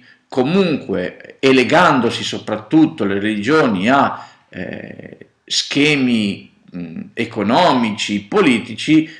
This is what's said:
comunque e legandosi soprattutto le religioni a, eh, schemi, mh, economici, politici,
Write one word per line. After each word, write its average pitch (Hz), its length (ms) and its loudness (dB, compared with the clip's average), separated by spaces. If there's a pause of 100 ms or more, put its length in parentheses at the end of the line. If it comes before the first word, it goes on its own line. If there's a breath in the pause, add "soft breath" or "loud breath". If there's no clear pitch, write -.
(280 soft breath)
comunque 135 1120 -2
e 135 120 4
legandosi 131 720 2
soprattutto 113 800 0
le 101 160 -2
religioni 107 720 0
a, 131 380 0 (200 loud breath)
eh, - 720 -14 (260)
schemi, 127 1080 0 (180)
mh, 82 300 -12 (140)
economici, 113 1120 0
politici, 143 840 0 (100)